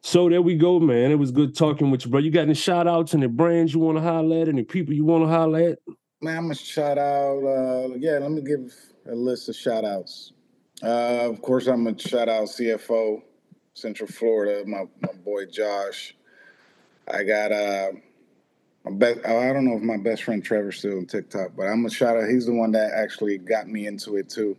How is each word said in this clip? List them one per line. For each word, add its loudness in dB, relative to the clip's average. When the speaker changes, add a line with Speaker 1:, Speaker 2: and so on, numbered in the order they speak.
Speaker 1:
So 4
there 4
we 4
go, 4
man. 4
It 4
was 0
good 2
talking 2
with 0
you, -4
bro. 2
You 0
got 4
any 2
shout 2
outs, 2
any 4
brands 2
you 2
wanna 2
holler 2
at, 0
any 0
people -4
you 0
wanna 4
holler 2
at? -6
Speaker 2:
Man, -6
I'm -6
gonna -4
shout -2
out, 0
uh, -2
yeah, 0
let -4
me -2
give -4
a -6
list -4
of -8
shout -2
outs. -8
Uh, 0
of -8
course, 0
I'm 2
gonna -2
shout 0
out 0
C -2
F -4
O, 0
Central -10
Florida, 0
my, -6
my -6
boy -4
Josh. -6
I -4
got, 0
uh, -2
my -8
be-, 0
I 2
don't 2
know 2
if -4
my -2
best -2
friend -2
Trevor's -2
still -4
on -6
TikTok, -8
but -4
I'm 2
gonna 0
shout 2
out, 0
he's 2
the 0
one 2
that 2
actually -2
got -2
me -6
into -8
it -4
too. -4